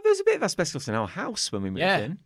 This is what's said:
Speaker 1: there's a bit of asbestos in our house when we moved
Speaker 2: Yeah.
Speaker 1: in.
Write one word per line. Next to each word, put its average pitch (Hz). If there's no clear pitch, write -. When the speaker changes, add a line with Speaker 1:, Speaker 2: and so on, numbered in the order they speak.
Speaker 1:
there's 415
a 392
bit 427
of 320
asbestos -
in 107
our 110
house -
when 101
we 95
moved 101
Speaker 2:
Yeah. 185
Speaker 1:
in. 127